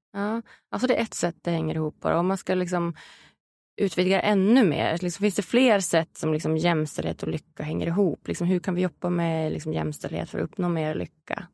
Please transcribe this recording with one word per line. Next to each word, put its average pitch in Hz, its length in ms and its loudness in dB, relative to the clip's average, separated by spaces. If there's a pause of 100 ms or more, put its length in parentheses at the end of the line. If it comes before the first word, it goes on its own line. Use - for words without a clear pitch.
(120)
Ja. 208 300 -4 (280)
Alltså 208 180 -2
det 254 60 4
är - 80 2
ett - 120 -6
sätt 170 280 -2
det 170 80 -2
hänger 160 240 -2
ihop 156 260 -4
på. 160 80 -2
Om 165 180 2
man 190 120 0
ska - 160 -4
liksom 175 400 -2 (800)
utvidgar 185 480 2
ännu 214 400 6
mer? 143 380 2
Liksom, 180 200 -4
finns 202 120 2
det 202 80 0
fler 233 380 4
sätt 165 360 0
som 160 160 -2
liksom 160 240 0
jämställdhet 160 640 -2
och - 60 -4
lycka - 340 -8
hänger 165 240 -4
ihop? 185 420 0
Liksom, 170 180 -2
hur 180 140 2
kan 180 140 -4
vi 180 80 0
jobba 175 280 -4
med 165 420 0
liksom 160 200 -6
jämställdhet 156 580 -6
för - 80 -6
att 165 60 -2
uppnå 180 240 -4
mer 156 260 -2
lycka, - 600 -8